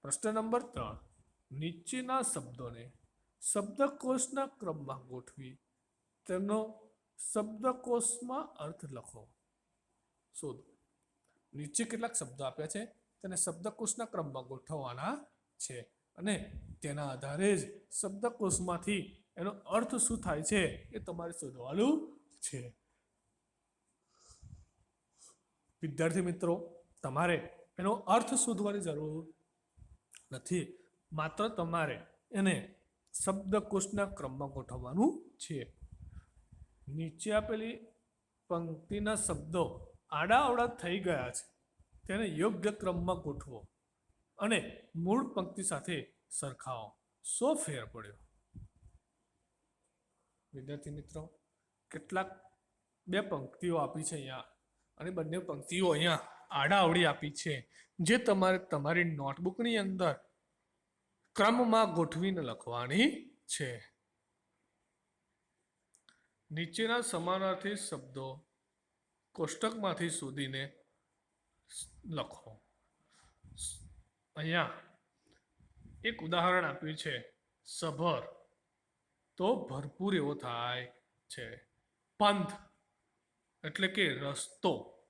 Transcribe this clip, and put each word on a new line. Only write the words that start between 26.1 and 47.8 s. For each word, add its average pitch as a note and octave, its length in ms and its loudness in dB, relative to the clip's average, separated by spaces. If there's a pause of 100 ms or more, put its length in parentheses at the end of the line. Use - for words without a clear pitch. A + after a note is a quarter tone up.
મિત્રો, F3 600 -2 (200)
તમારે D3+ 640 0 (100)
એનો F#3+ 140 2
અર્થ A3+ 420 4
શોધવાની G#3 460 2
જરૂર D#3 540 -4 (1000)
નથી, F3 460 -2 (340)
માત્ર D#3 360 -2
તમારે E3 600 -2 (240)
એને G3 440 2 (480)
શબ્દકોશના G3 840 0
ક્રમમાં C#3 440 -6
ગોઠવવાનું C3+ 880 0
છે. - 360 -8 (1120)
નીચે D#3+ 440 -6
આપેલી G#3+ 560 0 (600)
પંક્તિના F3+ 680 -2
શબ્દો D#3 800 -2 (160)
આડાઅવળા A#3+ 580 6
થઈ G3 320 -2
ગયા D3 320 0
છે, - 260 -10 (500)
તેને G#3 180 0
યોગ્ય F#3 460 2
ક્રમમાં F#3 440 0
ગોઠવો C3 520 -8 (680)
અને - 580 0
મૂળ G3 380 2
પંક્તિ F#3+ 300 -4
સાથે D3 500 -4 (160)
સરખાવો. B2 680 -8 (260)
શો C#4+ 320 2
ફેર C#3 300 -6